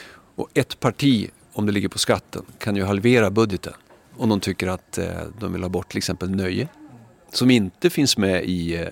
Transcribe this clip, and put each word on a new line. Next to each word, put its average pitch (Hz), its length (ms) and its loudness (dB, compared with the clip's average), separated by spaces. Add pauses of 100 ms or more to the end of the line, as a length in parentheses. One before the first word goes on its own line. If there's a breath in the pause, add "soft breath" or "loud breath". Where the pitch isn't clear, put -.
(340 loud breath)
Och - 200 -8
ett - 260 -2
parti, 123 500 2 (220)
om 104 140 -2
det 101 60 2
ligger 95 160 0
på - 100 -10
skatten, - 440 -2 (160)
kan 101 180 -2
ju 95 80 0
halvera 101 460 4
budgeten. 101 420 0 (440)
Om 120 120 -2
de 104 120 2
tycker 92 280 -4
att, - 300 -6
eh, 90 80 -2 (340)
de 92 120 -6
vill 90 100 -6
ha 90 60 -4
bort 92 220 -4
till - 80 -6
exempel 92 320 -4
nöje. 98 380 -2 (640)
Som 127 180 2
inte 117 400 4
finns 143 260 2
med 95 280 2
i, 85 320 -2
eh, 85 160 -6